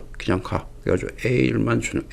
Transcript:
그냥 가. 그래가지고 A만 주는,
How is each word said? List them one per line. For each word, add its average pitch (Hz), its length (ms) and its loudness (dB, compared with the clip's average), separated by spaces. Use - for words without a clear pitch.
그냥 92 260 0
가. - 240 -4
그래가지고 - 280 0
A만 117 540 4
주는, - 340 -2